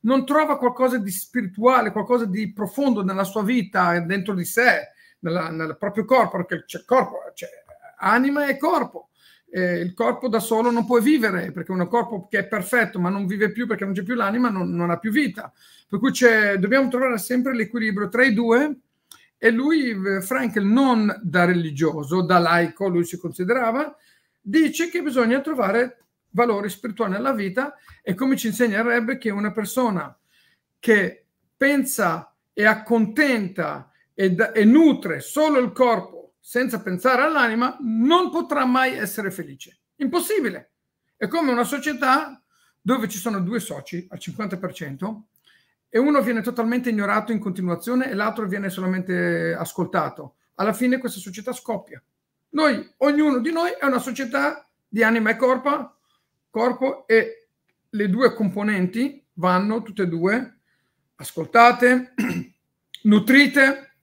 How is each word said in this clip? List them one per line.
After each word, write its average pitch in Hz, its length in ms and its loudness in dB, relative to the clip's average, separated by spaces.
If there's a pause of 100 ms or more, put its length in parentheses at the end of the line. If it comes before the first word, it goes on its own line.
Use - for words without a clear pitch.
non 254 240 2
trova 294 320 2
qualcosa 247 400 2
di 202 140 -4
spirituale, 220 800 0
qualcosa 226 340 0
di 202 280 -4
profondo 208 500 0
nella 190 200 -2
sua 196 200 -2
vita, 185 560 0
dentro 190 340 -4
di 175 120 -2
sé, 226 460 2 (280)
nella, 165 300 -4
nel 160 280 -6
proprio 202 280 -4
corpo, 220 380 2
perché 170 220 -6
c'è - 200 -14
corpo, - 320 2 (160)
c'è - 140 -16 (520)
anima 269 480 2
e 269 100 0
corpo. 302 520 -2 (420)
Eh, 180 280 -2
il 175 160 -6
corpo 233 340 -2
da 220 100 0
solo 226 320 0
non 233 140 0
può 240 140 4
vivere, 208 520 2
perché 175 200 -8
un 180 160 0
corpo 226 400 -4
che 202 120 -2
è 196 80 -4
perfetto 214 520 -2
ma 175 100 0
non 196 160 -4
vive 208 260 -2
più 233 140 -6
perché 208 180 -4
non 196 100 -4
c'è 185 100 -6
più 214 100 -6
l'anima, 233 360 0
non, 185 200 -2
non 170 200 -2
ha 170 100 0
più 220 120 -4
vita. 240 400 -2 (380)
Per 202 100 -4
cui 240 120 2
c'è, 214 460 4
dobbiamo 240 300 2
trovare 254 300 -2
sempre 247 360 -2
l'equilibrio 220 560 -2
tra 240 140 2
i 262 100 4
due, 240 440 2 (600)
e - 140 4
lui, 269 380 2
eh, 196 320 -2
Frankl, 233 420 -2
non 220 500 4 (100)
da 175 220 2
religioso, 160 800 0
da 175 160 4
laico, 170 480 2
lui 175 180 0
si 175 120 -12
considerava, 233 760 -2 (460)
dice 311 500 0
che 349 120 -4
bisogna 254 400 2
trovare 247 640 -2 (260)
valori 208 380 0
spirituali 208 440 -6
nella 254 200 -2
vita, 220 420 -4 (260)
e 185 120 -4
come 269 240 0
ci 226 100 -4
insegna 214 320 0
il 226 40 0
Rebbe, 240 340 0
che 226 120 -4
una 202 220 -4
persona 208 640 -4 (640)
che 202 460 2 (300)
pensa 247 800 0 (200)
e 208 120 0
accontenta 214 1300 0 (220)
e 190 180 2
da-, 180 200 0
e 208 140 4
nutre 233 540 6
solo 294 400 2
il 247 120 0
corpo - 680 0
senza 240 420 -4
pensare 240 400 0
all'anima 254 600 0
non 262 500 2
potrà 294 340 -2
mai 254 320 2
essere 202 340 -6
felice. 147 480 -16 (180)
Impossibile. 330 760 -4 (440)
È 214 120 -6
come 311 240 0
una 240 140 0
società 285 760 -2 (400)
dove 220 280 0
ci - 80 -10
sono 202 240 -4
due 202 180 -2
soci 160 500 -10
al 180 100 -16
cinquanta 190 380 -8
per 185 160 -8
cento 175 540 -12 (600)
e 226 100 0
uno 285 220 4
viene 226 200 0
totalmente 240 480 -2
ignorato 214 420 0
in 214 80 -2
continuazione 196 720 -2
e - 40 -6
l'altro 214 340 -4
viene 196 220 -4
solamente 180 840 -2
ascoltato. 165 840 -6 (200)
Alla 202 180 -2
fine 247 240 0
questa 254 220 -6
società 202 320 -10
scoppia. - 500 -10 (500)
Noi, 294 460 0
ognuno 285 420 2
di 233 120 -2
noi 339 280 -2
è 285 60 -2
una 254 140 2
società 277 680 -4 (200)
di 220 160 0
anima 220 260 2
e 220 60 2
corpo, 262 600 0 (520)
corpo, 240 580 -2
e - 420 0 (400)
le 208 200 -2
due 233 240 2
componenti 202 880 -2 (100)
vanno 190 500 0
tutte 202 200 -6
e 175 40 0
due 190 520 -2 (560)
ascoltate, 240 1000 4
<clears throat> - 880 -8
nutrite. 269 1000 4